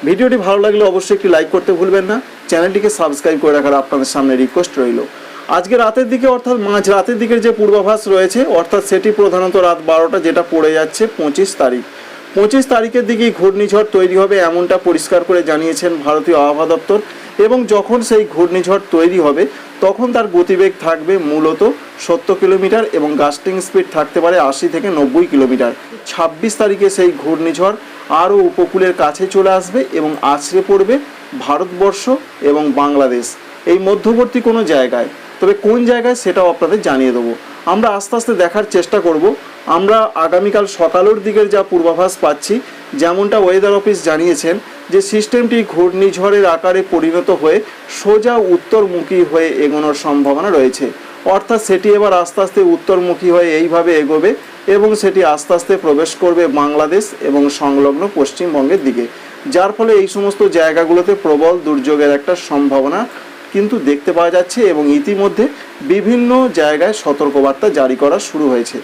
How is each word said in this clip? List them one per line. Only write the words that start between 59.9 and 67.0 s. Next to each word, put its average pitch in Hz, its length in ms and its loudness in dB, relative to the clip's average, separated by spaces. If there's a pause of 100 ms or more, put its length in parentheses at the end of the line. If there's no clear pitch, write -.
এই 190 140 0
সমস্ত 202 260 -2 (160)
জায়গাগুলোতে 165 640 2
প্রবল 160 320 2 (120)
দুর্যোগের 147 520 0
একটা 143 160 -2 (140)
সম্ভাবনা 143 520 0 (500)
কিন্তু 208 260 -2 (140)
দেখতে 143 240 -2
পাওয়া 170 220 0
যাচ্ছে 180 240 0 (120)
এবং 151 120 0 (140)
ইতিমধ্যে 202 480 0 (460)
বিভিন্ন 240 400 2 (280)
জায়গায় 156 440 0